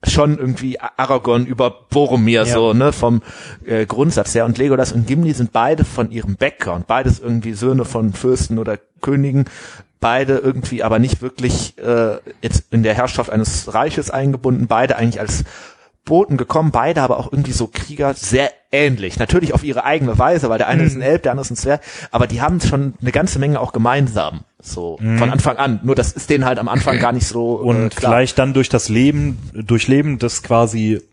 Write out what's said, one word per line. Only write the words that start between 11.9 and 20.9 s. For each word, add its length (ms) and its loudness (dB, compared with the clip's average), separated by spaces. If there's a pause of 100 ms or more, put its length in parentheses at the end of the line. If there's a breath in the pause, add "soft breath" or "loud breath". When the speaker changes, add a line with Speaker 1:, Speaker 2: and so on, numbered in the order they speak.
Speaker 1:
jetzt 320 -2
in 100 4
der 120 2
Herrschaft 340 -2
eines 460 -4
Reiches 360 -2
eingebunden, 560 0
beide 300 2
eigentlich 240 0
als 240 -4 (600 loud breath)
Boten 320 2
gekommen, 340 0
beide 320 2
aber 160 2
auch 140 -8
irgendwie 180 -2
so 160 -2
Krieger, 480 -4
sehr 380 -2 (180)
ähnlich. 480 0
Natürlich 360 0
auf 100 0
ihre 200 -4
eigene 320 0
Weise, 320 2
weil 100 0
der 100 0
eine 140 2
Speaker 2:
Mhm. 60 4
Speaker 1:
ist 60 0